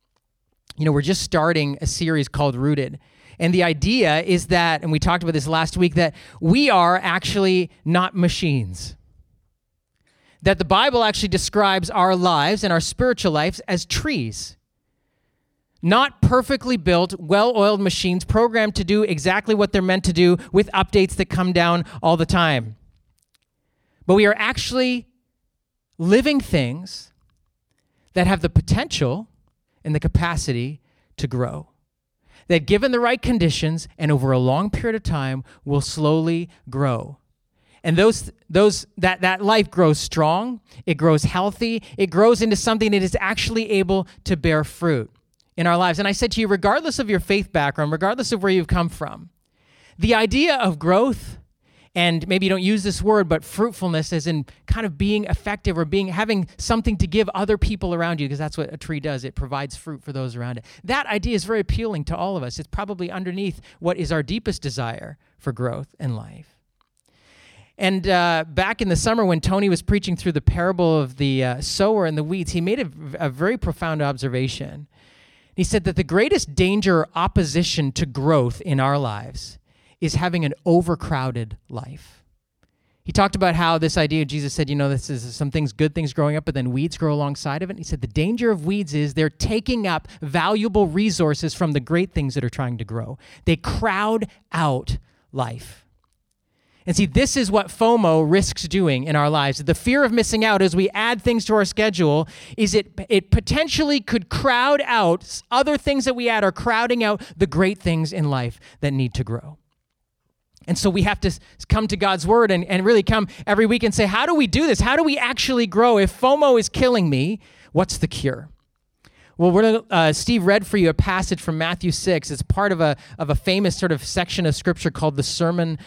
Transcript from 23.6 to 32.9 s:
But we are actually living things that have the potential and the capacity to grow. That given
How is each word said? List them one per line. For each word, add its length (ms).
But 80
we 100
are 140
actually 640
living 420
things 720
that 120
have 160
the 80
potential 800
and 100
the 60
capacity 840
to 120
grow. 420
That 180
given 260